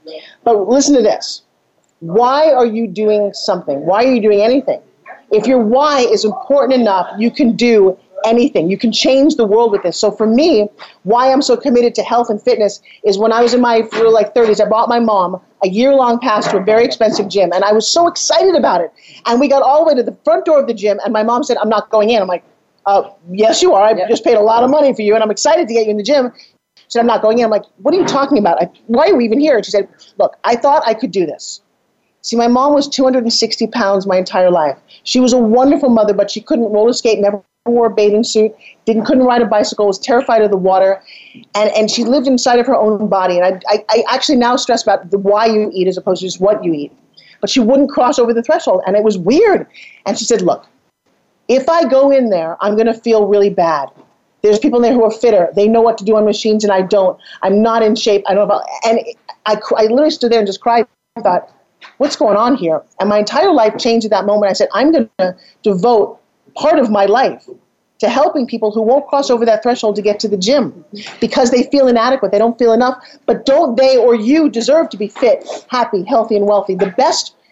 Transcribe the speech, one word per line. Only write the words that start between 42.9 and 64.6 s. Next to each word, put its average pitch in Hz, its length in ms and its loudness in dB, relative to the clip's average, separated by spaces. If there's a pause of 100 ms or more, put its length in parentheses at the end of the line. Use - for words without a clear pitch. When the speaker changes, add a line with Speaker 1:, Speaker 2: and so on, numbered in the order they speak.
Speaker 1:
body. 185 300 0
And 185 280 0
I, 208 80 0
I, 208 140 -4
I 226 220 0
actually 262 260 -2
now 240 200 0
stress 240 260 -2
about 190 280 -2
the 202 60 -2
why 202 300 0
you 214 260 -2
eat 185 160 -2
as 180 80 -2
opposed 185 240 -4
to 185 60 -8
just 180 160 -10
what 202 200 0
you 170 120 -2
eat. 143 180 -10 (480)
But 202 80 -4
she 269 120 -2
wouldn't 269 280 2
cross 254 300 -2
over 233 160 2
the 233 80 -2
threshold, 262 440 -2
and 196 100 0
it 208 60 0
was 214 140 0
weird. 254 500 2 (380)
And 220 140 -6
she - 80 -10
said, 208 160 0
"Look, - 240 -2 (840)
if 262 200 0
I 330 160 2
go 269 260 2
in 262 200 2
there, 165 300 -4
I'm 208 160 -2
gonna 226 180 2
feel 220 320 0
really 202 240 2
bad. 165 380 -2 (540)
There's 208 160 2
people 240 200 0
in 240 40 2
there 233 100 2
who 240 120 2
are 220 60 2
fitter. 214 440 0
They 202 140 2
know 226 120 2
what 226 180 2
to 196 60 -10
do 220 120 2
on 214 80 2
machines, 214 400 -2
and 202 80 0
I 190 100 2
don't. 185 360 0 (240)
I'm 196 200 0
not 226 200 0
in 214 140 2
shape. 202 300 -2
I 196 80 -2
don't 202 140 0
know 202 80 0
about," - 80 -6 (220)
and 226 140 0 (460)
I, 214 100 -2 (200)
I 220 80 2
literally 262 260 2
stood 240 220 -2
there 233 60 2
and 208 80 0
just 190 140 -8
cried. 233 260 0 (300)
I 220 60 -14
thought, 180 260 -2 (500)
"What's 285 180 -4
going 208 200 0
on 240 200 0
here?" 160 260 -2 (180)
And 196 80 -2
my 208 100 0
entire 285 340 0
life 220 260 2
changed 233 260 0
at 208 60 -6
that 196 160 -2
moment. 208 240 0
I 180 40 -2
said, 190 200 -2